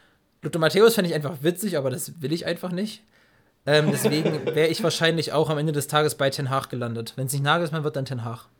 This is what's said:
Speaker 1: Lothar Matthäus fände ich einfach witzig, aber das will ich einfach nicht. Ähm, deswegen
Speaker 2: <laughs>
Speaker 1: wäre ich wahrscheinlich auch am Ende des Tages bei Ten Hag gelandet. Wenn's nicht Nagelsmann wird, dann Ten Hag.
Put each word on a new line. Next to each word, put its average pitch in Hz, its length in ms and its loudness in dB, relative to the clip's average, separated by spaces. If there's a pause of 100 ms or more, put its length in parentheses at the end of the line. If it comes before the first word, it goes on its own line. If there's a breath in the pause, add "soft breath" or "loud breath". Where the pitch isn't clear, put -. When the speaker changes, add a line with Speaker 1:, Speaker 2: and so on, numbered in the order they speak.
(420 soft breath)
Speaker 1:
Lothar 151 180 -4
Matthäus 214 360 6
fände 180 140 2
ich 156 60 -2
einfach 147 260 -4
witzig, 180 360 0
aber 135 120 -2
das - 320 -8
will 135 120 -4
ich 175 120 -6
einfach 170 260 -4
nicht. 196 320 -6 (600 soft breath)
Ähm, 151 260 4
deswegen 151 540 0
Speaker 2:
<laughs> - 0 -
Speaker 1:
wäre 160 220 2
ich 165 160 -2
wahrscheinlich 165 500 0
auch 147 160 2
am 156 80 0
Ende 151 160 0
des 143 140 -2
Tages 151 280 2
bei 139 140 2
Ten 135 200 -4
Hag 135 200 -2
gelandet. 117 480 -6
Wenn's 135 160 -4
nicht 139 100 -2
Nagelsmann 160 400 0
wird, 147 140 -2
dann 135 80 -2
Ten 120 180 -6
Hag. 113 220 -8 (140)